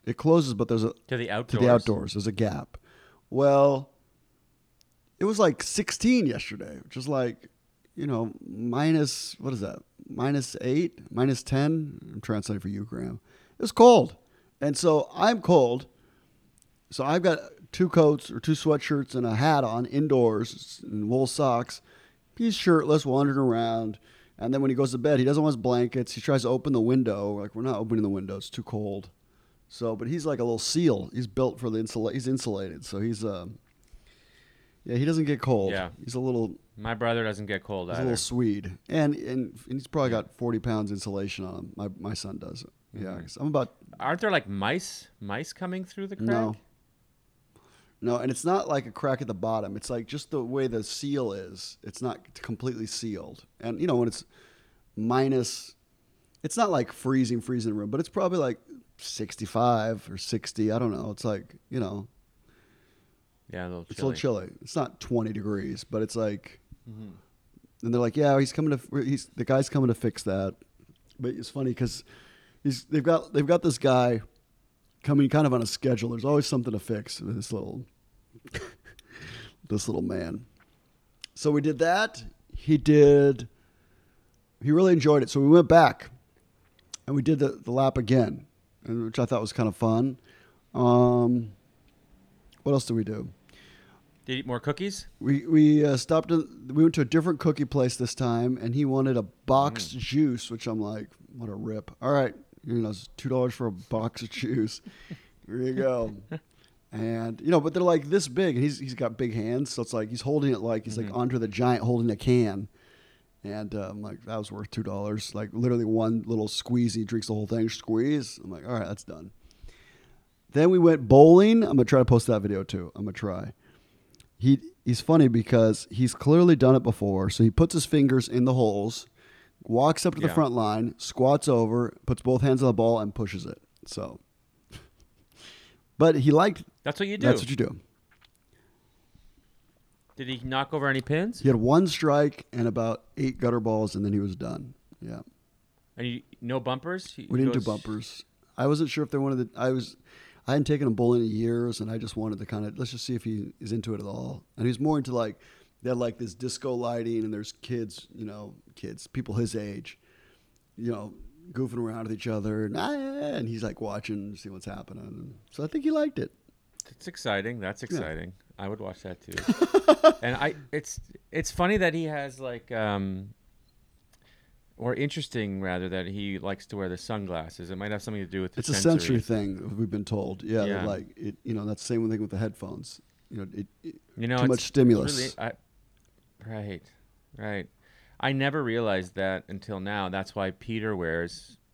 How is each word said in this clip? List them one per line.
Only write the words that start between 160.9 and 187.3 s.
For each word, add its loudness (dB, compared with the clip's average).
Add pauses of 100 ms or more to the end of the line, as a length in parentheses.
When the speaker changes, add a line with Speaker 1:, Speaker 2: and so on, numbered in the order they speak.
Speaker 1:
know, -10 (400)
goofing -6
around -6
with -8
each -8
other, -2
and, -4
ah, -4
and -6
he's, -8
like, -8
watching, -8
see -18
what's -16
happening. -14 (160)
So -12
I -4
think -6
he 0
liked -2
it. -6 (580)
Speaker 2:
It's -20
exciting. -6
That's -8
Speaker 1:
Yeah. -10
Speaker 2:
exciting. -8 (260)
I -8
would -8
watch -12
that -12
too. -16 (760)
Speaker 1:
<laughs> 4
Speaker 2:
And -2
I, -2 (180)
it's, -8 (320)
it's -6
funny 0
that 2
he -4
has, -8
like, -12
um, -4 (1400)
or -4
interesting -4
rather, -4
that -4
he -6
likes -8
to -12
wear -4
the -6
sunglasses. -8
It -10
might -8
have -6
something -8
to -12
do -6
with -8
the -6
Speaker 1:
It's -6
a 0
Speaker 2:
sensory. 2
Speaker 1:
sensory -
thing, -4
we've -4
been -6
told. -6
Yeah, -2
that, 0
Speaker 2:
Yeah. -4
Speaker 1:
like, -6 (100)
it, -10
you -6
know, -6
that's -6
the -12
same 0
thing -2
with -6
the -6
headphones. -8 (300)
You -12
know, -10
it, -10 (160)
it, -14 (200)
Speaker 2:
You -4
know, 0
Speaker 1:
too 4
Speaker 2:
it's 4
Speaker 1:
much 2
stimulus. 2
Speaker 2:
really, -8 (960)
I, -14
right, -10 (540)